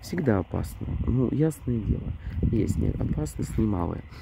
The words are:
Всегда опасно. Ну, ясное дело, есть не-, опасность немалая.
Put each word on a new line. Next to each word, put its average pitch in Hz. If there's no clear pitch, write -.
Всегда 135
опасно. -
Ну, 123
ясное 139
дело, -
есть -
не-, -
опасность -
немалая. 87